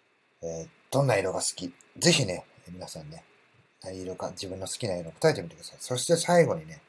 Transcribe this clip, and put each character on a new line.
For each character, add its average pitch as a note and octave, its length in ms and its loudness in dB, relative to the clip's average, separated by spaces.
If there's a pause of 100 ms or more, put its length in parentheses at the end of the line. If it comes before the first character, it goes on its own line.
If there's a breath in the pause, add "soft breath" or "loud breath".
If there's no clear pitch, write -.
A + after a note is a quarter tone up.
(420)
え E2 40 -8 (200)
ー、 - 20 -20 (220)
ど C3+ 120 4
ん C#3 40 4
な A2+ 120 4
色 F#2 140 0
が F#2 80 -4
好 - 140 -2
き？ F2+ 180 -8 (260)
ぜ - 140 6
ひ D#3 120 4
ね、 F2+ 200 -4 (220)
皆 F2+ 220 -14
さ D#2+ 140 -12
ん D3 80 -16
ね、 E3 140 -18 (580)
何 F#2+ 200 -10
色 F2+ 140 -8
か、 F2+ 140 -6
自 F#2 180 -10
分 F#2 100 -10
の F#2 80 -8
好 - 60 -6
き A#2 160 -4
な F2+ 80 -2
色 E2+ 140 -8
を - 20 -16
答 - 180 4
え C3+ 40 2
て G2+ 80 -6
み E2 60 -10
て - 60 -16
く - 40 -20
だ - 60 -20
さ - 100 -18
い。 - 60 -20
そ - 160 -4
し - 100 -4
て E3 100 6
最 F3 300 6
後 G#2 80 0
に D#2+ 120 -6
ね - 220 -16